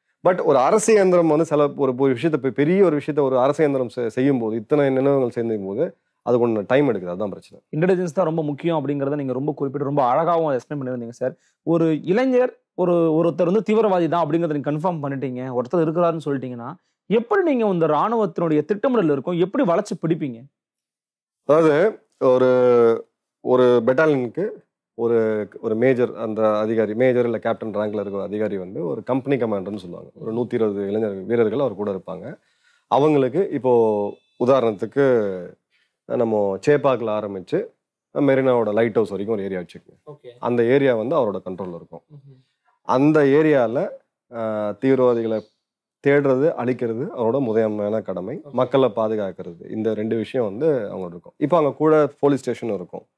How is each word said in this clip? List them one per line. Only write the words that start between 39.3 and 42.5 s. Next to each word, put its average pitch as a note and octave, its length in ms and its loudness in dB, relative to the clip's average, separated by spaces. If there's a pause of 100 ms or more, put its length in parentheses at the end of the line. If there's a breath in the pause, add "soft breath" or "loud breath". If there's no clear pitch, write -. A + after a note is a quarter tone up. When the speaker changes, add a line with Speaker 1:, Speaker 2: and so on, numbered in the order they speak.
Speaker 1:
ஒரு G2 80 -6
ஏரியா F#2+ 160 -6
வச்சுக்கோங்க. - 500 -20
Speaker 2:
ஓகே. - 160 -20 (120)
Speaker 1:
அந்த A#2+ 260 0
ஏரியா C3 300 4
வந்து A#2 220 -2
அவரோட G#2 280 0
கண்ட்ரோல்ல F#2 300 -8
இருக்கும். E2+ 280 -18 (120)
Speaker 2:
ம்ஹும். C3+ 320 -20 (360)